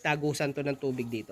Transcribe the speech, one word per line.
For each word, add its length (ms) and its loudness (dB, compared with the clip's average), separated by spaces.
tagusan 480 2
to 160 -2
ng 80 2
tubig 320 -2
dito. 260 -4